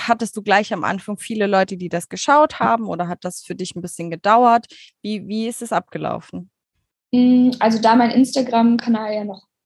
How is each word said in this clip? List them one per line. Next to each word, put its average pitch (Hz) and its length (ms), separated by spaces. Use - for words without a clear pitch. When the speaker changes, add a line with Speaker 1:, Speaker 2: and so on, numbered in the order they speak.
Speaker 1:
hattest 233 280
du 214 60
gleich 208 320
am 180 100
Anfang 185 340
viele 214 300
Leute, 190 300
die 175 120
das 170 200
geschaut 294 500
haben 226 280
oder 175 200
hat 180 160
das - 180
für - 140
dich 185 200
ein 175 60
bisschen 170 280
gedauert? 233 560
Wie, 208 260
wie 220 200
ist 240 140
es 233 100
abgelaufen? 180 760
Speaker 2:
Mm, 247 480
also 226 220
da 226 140
mein 240 160
Instagram-Kanal 233 1000
ja 208 100
noch, 202 200